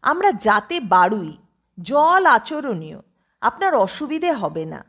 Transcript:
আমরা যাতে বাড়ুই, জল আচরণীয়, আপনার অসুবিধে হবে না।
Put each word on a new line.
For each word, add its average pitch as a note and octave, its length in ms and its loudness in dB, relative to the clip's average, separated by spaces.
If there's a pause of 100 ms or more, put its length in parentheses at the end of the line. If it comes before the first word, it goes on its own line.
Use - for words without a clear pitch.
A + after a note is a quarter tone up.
আমরা F#4 300 0
যাতে G#3+ 480 0
বাড়ুই, F#3 580 0 (440)
জল D4+ 440 2
আচরণীয়, A#3+ 760 0 (420)
আপনার F4+ 340 -2
অসুবিধে D4+ 580 0
হবে E3 320 -6
না। D#3+ 240 -14